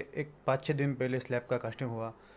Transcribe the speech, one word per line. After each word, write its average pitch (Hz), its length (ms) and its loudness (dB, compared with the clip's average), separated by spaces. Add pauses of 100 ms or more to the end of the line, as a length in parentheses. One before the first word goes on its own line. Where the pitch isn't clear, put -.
(160)
एक 147 160 -4 (140)
पाँच 135 180 4
छः 151 100 2
दिन 139 200 4
पहले 127 260 2
स्लैब 123 300 -2
का 127 60 4
कास्टिंग 120 340 -4
हुआ। 113 220 -4 (240)